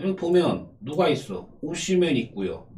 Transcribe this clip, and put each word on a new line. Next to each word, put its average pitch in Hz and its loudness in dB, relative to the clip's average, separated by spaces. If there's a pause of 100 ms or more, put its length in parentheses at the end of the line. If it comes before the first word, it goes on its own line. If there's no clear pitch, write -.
여기 185 0
보면 170 2 (100)
누가 151 0
있어? 95 -4 (140)
오시멘 170 2
있고요, 98 -4